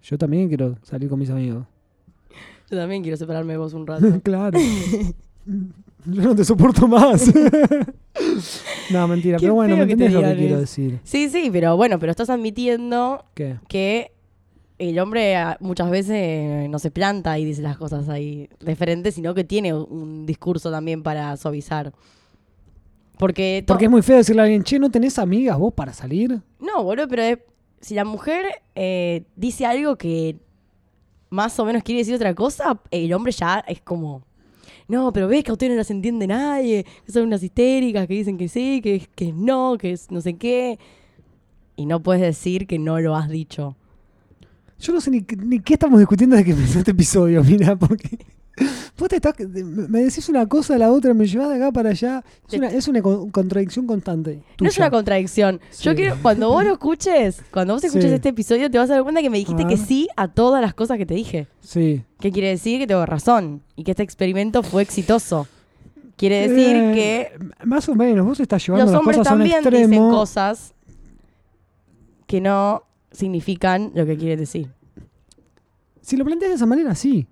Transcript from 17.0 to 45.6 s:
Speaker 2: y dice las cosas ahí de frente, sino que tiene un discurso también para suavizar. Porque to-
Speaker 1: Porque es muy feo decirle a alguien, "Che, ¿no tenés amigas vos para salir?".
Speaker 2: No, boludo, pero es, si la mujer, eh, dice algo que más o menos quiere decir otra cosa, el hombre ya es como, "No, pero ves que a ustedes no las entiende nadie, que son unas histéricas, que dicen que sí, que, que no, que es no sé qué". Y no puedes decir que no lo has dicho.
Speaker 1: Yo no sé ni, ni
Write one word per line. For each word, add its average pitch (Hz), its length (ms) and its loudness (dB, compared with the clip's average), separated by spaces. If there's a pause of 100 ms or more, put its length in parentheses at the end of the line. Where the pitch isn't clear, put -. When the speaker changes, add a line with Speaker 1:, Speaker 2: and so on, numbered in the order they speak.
Speaker 2:
y 156 60 -4
dice 151 180 -6
las 143 160 -6
cosas 147 300 -8
ahí 147 400 -10 (100)
de 160 160 -6
frente, 175 380 -4
sino 165 200 -6
que 180 120 -2
tiene 190 300 -2
un 156 520 -10
discurso 165 460 -6
también 160 320 -6
para 147 320 -6
suavizar. 147 560 -8 (1300)
Porque 190 460 -2
to- 285 100 2
Speaker 1:
Porque 214 100 2
es 220 60 4
muy 240 120 6
feo 262 140 6
decirle 220 260 6
a - 20 6
alguien, 214 200 2
"Che, 277 160 0
¿no 277 100 2
tenés 254 280 0
amigas 202 380 0
vos 208 160 0
para 131 200 -8
salir?". 208 480 -4 (180)
Speaker 2:
No, 381 240 -4
boludo, 220 240 -2
pero 247 160 -2
es, 233 160 0 (420)
si - 140 -14
la 202 100 -2
mujer, 302 400 -6 (300)
eh, 180 480 -4 (140)
dice 240 300 -4
algo 277 300 0
que 160 400 -4 (960)
más 208 300 -4
o 220 40 0
menos 226 200 -2
quiere 240 160 -4
decir 233 160 -2
otra 208 180 -2
cosa, 240 460 -4 (100)
el 170 220 -2
hombre 226 200 -2
ya 185 360 -4
es 175 140 -10
como, 151 400 -10 (680)
"No, 247 240 -2
pero 190 160 0
ves 285 160 2
que - 60 -8
a - 20 -2
ustedes 247 200 -2
no 240 40 0
las 220 140 -4
entiende 208 360 -4
nadie, 240 580 -2 (200)
que - 80 -20
son 233 120 0
unas 214 180 -2
histéricas, 240 640 0
que 190 60 -4
dicen 202 240 -4
que 175 100 -6
sí, 254 340 -2
que, 196 320 -4
que 170 180 -6
no, 254 460 0
que 180 140 -4
es - 180 -12
no 175 120 -6
sé 175 140 -6
qué". 240 420 -4 (960)
Y 147 100 -8
no 165 160 -2
puedes 185 200 2
decir 180 440 -2
que 170 120 -6
no 160 220 -2
lo 160 160 0
has 151 120 -4
dicho. 151 480 -10 (1040)
Speaker 1:
Yo 339 140 -4
no 339 80 0
sé 277 80 -2
ni, 233 140 0 (200)
ni 240 160 0